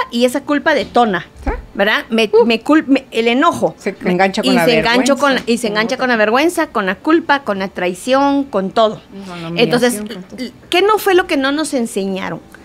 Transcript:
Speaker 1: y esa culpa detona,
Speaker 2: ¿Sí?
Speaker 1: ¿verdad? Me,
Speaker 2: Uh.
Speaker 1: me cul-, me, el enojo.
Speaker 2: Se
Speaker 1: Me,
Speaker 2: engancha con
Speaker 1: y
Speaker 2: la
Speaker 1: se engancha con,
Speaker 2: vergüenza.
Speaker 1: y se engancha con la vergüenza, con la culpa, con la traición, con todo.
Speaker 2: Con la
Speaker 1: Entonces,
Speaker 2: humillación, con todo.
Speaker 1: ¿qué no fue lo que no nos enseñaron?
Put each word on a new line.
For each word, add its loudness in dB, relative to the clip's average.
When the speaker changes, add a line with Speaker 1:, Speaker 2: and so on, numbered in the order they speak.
Speaker 1:
y 0
esa 0
culpa 0
detona, 0
Speaker 2:
¿Sí? -6
Speaker 1:
¿verdad? 0
Me, 0
Speaker 2:
Uh. 6
Speaker 1:
me 0
cul-, 2
me, 0
el -2
enojo. 0
Speaker 2:
Se -8
Speaker 1:
Me, -2
Speaker 2:
engancha 0
con 0
Speaker 1:
y 4
Speaker 2:
la 2
Speaker 1:
se 2
engancha 2
con, 0
Speaker 2:
vergüenza. -4
Speaker 1:
y 0
se -4
engancha -2
con -2
la 2
vergüenza, 2
con -2
la -2
culpa, 0
con -4
la -4
traición, 0
con -4
todo. 0
Speaker 2:
Con -10
la 0
Speaker 1:
Entonces, 2
Speaker 2:
humillación, -12
con -16
todo. -8
Speaker 1:
¿qué 2
no 4
fue 0
lo 4
que -2
no 0
nos -4
enseñaron? -4